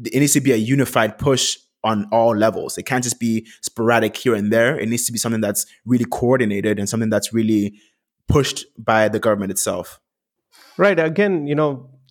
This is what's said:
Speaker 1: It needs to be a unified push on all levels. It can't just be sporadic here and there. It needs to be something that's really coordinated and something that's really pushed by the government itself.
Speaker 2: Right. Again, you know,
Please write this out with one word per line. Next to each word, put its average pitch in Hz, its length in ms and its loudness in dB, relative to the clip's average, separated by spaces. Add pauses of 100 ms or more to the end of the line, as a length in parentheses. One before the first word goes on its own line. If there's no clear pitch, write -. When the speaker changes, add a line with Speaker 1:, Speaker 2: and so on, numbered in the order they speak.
Speaker 1:
It 117 160 -2
needs 143 140 2
to 151 80 2
be 131 100 2
a 120 40 4
unified 113 640 0
push 135 380 0 (300)
on 104 240 -2
all 117 240 2
levels. 104 420 0
It - 80 -10
can't 127 180 -2
just 120 160 -6
be 113 280 -2 (140)
sporadic 113 560 0
here 120 180 0
and 104 160 -2
there. 117 280 2
It 110 100 -4
needs 117 160 -4
to - 60 -6
be 117 60 -8
something 113 240 -2
that's 104 240 -2 (200)
really 120 200 2
coordinated 107 760 0
and 101 80 -4
something 113 220 -2
that's 104 240 -2
really 107 460 0 (480)
pushed - 380 0 (120)
by 110 320 2
the 104 100 -2
government 101 320 0
itself. 92 480 -6 (800)
Speaker 2:
Right. 190 220 2
Again, 160 480 0
you 147 80 0
know, 143 340 -2 (220)